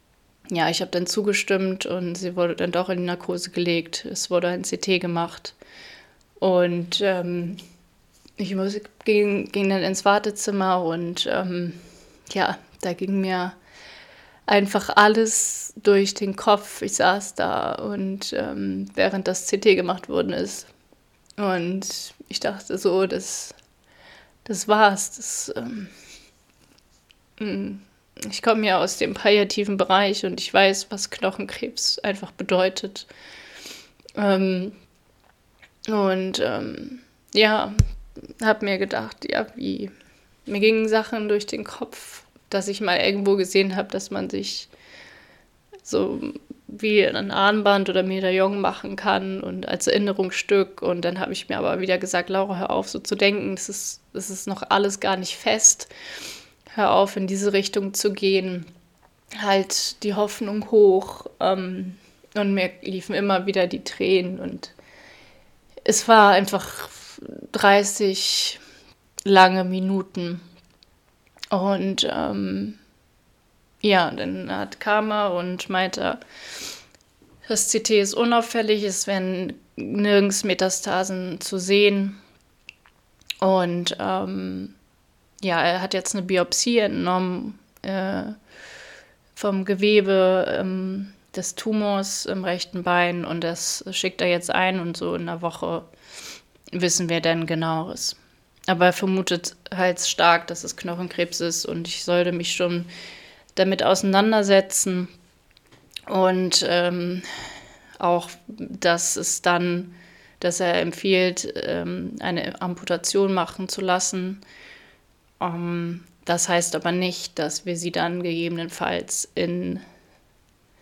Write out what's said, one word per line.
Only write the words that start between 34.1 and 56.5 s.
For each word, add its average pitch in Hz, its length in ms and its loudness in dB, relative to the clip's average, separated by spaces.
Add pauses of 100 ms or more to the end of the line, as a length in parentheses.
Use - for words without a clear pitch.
Ähm, 190 580 2 (1120)
und, 190 560 0
ähm, - 560 -6 (340)
ja, 214 400 4 (680)
hab 220 200 2
mir 196 160 0
gedacht, 220 540 -4
ja, - 240 -2
wie, 196 340 -6 (560)
mir 202 140 -4
gingen 220 300 4
Sachen 214 400 0
durch 208 160 2
den 226 180 -8
Kopf, - 600 -14 (260)
dass 196 180 -2
ich 202 140 -4
mal 180 180 2
irgendwo 202 380 2
gesehen 190 400 2
hab, 202 140 -4
dass 196 200 -6
man 196 180 -4
sich - 380 -8 (1120)
so - 380 -2 (480)
wie 208 400 4
ein 196 240 -2
Armband 202 580 4
oder 185 140 2
Medaillon 190 560 2
machen 190 380 -4
kann 190 440 0
und 185 280 -8
als - 180 -2
Erinnerungsstück. 196 920 0
Und 175 220 -2
dann 180 160 -2
hab - 120 -4
ich - 160 -8
mir - 100 -4
aber - 220 0
wieder 185 180 0
gesagt, 185 320 -2
„Laura, 190 300 0
hör 185 100 -4
auf, 196 200 -2
so - 100 -8
zu - 160 -4
denken. 196 400 2
Das - 140 -10
ist, - 320 -10 (100)
das 196 180 -10
ist 190 180 -10
noch 190 220 -6
alles 196 300 2
gar 190 160 0
nicht 185 220 -8
fest. - 500 0 (880)